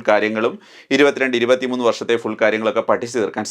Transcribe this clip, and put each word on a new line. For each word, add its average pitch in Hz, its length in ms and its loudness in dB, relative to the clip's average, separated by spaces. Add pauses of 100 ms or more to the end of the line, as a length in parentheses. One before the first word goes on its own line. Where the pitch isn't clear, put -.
കാര്യങ്ങളും 110 460 2 (420)
ഇരുപത്തിരണ്ട് 131 440 2
ഇരുപത്തിമൂന്ന് 127 500 0
വർഷത്തെ 113 340 -2
ഫുൾ 107 180 -6
കാര്യങ്ങളൊക്കെ 110 500 0
പഠിച്ചു 117 280 -4
തീർക്കാൻ 104 320 -4